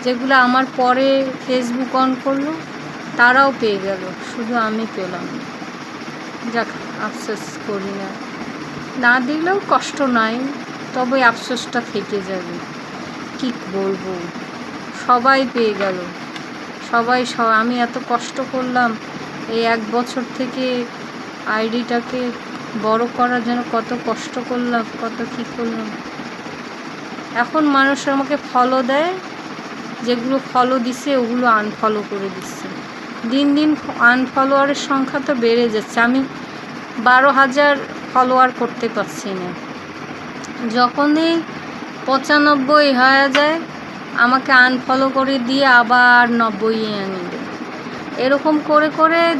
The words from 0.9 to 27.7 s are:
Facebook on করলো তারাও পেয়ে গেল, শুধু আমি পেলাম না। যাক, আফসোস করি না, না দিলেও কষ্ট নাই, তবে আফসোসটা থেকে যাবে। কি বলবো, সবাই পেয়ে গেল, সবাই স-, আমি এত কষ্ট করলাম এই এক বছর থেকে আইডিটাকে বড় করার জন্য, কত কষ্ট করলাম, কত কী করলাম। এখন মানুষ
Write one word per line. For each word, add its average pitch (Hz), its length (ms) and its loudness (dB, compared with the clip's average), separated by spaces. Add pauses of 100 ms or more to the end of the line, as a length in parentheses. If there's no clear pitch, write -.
Facebook 254 560 0
on 262 100 2 (100)
করলো 277 280 0 (640)
তারাও 254 440 6
পেয়ে 208 180 0
গেল, 190 200 -4 (380)
শুধু 240 180 -4
আমি 220 400 -2
পেলাম 180 380 -6
না। - 120 -10 (1040)
যাক, 226 160 -2 (360)
আফসোস - 640 -8
করি 196 320 -6
না, 196 100 -8 (920)
না 247 200 4
দিলেও 311 480 0
কষ্ট - 340 0
নাই, 233 380 0 (540)
তবে 254 280 2
আফসোসটা 240 580 0 (120)
থেকে 202 360 -4
যাবে। 175 300 -6 (800)
কি 254 140 -4 (200)
বলবো, 190 460 -4 (880)
সবাই 262 460 4
পেয়ে 220 260 2
গেল, 196 160 0 (960)
সবাই 233 360 2
স-, - 140 -6
আমি 226 400 4
এত 240 180 -2 (100)
কষ্ট 240 320 -2 (120)
করলাম 247 440 0 (520)
এই 226 160 0
এক 226 160 2 (120)
বছর 240 300 -2 (160)
থেকে 254 460 -2 (600)
আইডিটাকে 233 840 -2 (520)
বড় 220 240 2 (100)
করার 247 280 2
জন্য, 240 180 -2 (100)
কত 226 240 -2 (100)
কষ্ট - 320 -4 (100)
করলাম, 240 360 0 (180)
কত 233 220 -6 (120)
কী 240 80 -6 (120)
করলাম। 226 340 -4 (1400)
এখন 240 320 2
মানুষ 277 420 4